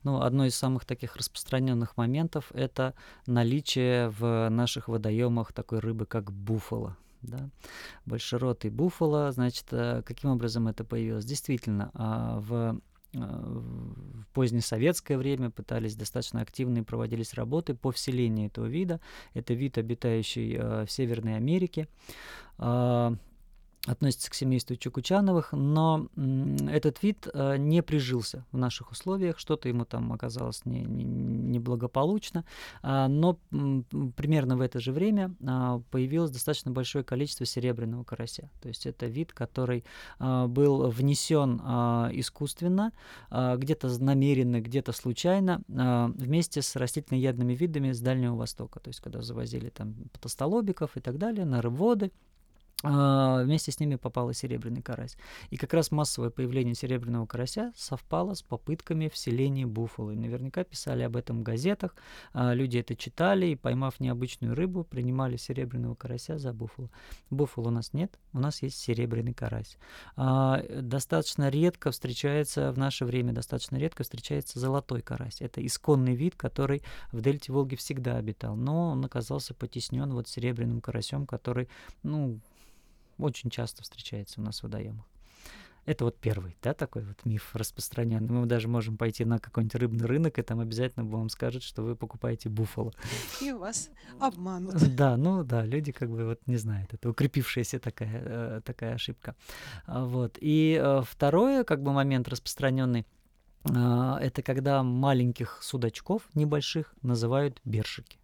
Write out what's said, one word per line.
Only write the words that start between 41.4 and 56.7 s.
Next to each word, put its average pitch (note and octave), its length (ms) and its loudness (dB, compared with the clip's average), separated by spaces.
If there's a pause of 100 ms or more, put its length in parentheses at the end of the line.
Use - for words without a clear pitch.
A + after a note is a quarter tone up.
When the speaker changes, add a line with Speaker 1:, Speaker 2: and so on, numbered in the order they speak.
Speaker 1:
а, A#2+ 500 2
искусственно, F3+ 760 0 (400)
а, B2+ 260 2
где-то C3+ 320 0
з-, B2 140 0
намеренно, C3+ 580 6
где-то B2 320 -2
случайно, F3+ 680 2 (160)
а, B2 400 4
вместе D3 440 2
с - 140 -4
растительноядными B2+ 800 0
видами C#3+ 380 0
с A#2+ 80 -4
Дальнего B2 340 2
Востока. A#2 460 -8
То - 80 -14
есть A#2+ 120 -12
когда - 200 -8
завозили A#2 480 -6
там G#2+ 260 -8 (180)
потостолобиков F3 840 -2
и C3+ 40 -8
так B2+ 180 -4
далее G#3 260 -2
на B2+ 160 2
рыбоводы, F#3+ 500 2 (720)
а, C3+ 600 6
вместе D3+ 280 2
с - 80 -8
ними D3 160 2
попал B2 360 -2
и - 40 -4
серебряный B2 480 -4
карась. B2 340 -8 (340)
И - 60 -6
как - 160 -2
раз D#3+ 180 4
массовое C#3+ 400 0
появление B2 440 0